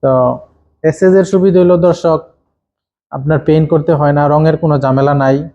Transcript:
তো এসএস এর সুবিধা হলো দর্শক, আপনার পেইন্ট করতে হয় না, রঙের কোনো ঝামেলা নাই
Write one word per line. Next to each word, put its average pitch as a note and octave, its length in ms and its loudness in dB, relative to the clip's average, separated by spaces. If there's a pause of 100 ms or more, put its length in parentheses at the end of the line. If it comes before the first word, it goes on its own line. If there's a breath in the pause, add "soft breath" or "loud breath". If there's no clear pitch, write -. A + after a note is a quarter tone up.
তো B2+ 360 0 (440)
এসএস F#3 320 2
এর F#3+ 100 2
সুবিধা F#3 360 0
হলো F3+ 160 2
দর্শক, F3 420 0 (920)
আপনার C#3+ 280 -2
পেইন্ট D#3 320 0
করতে D#3+ 220 0
হয় D3 200 0
না, C#3+ 160 0
রঙের D#3 280 2
কোনো D3+ 220 -2
ঝামেলা C3+ 360 0
নাই C#3 400 -2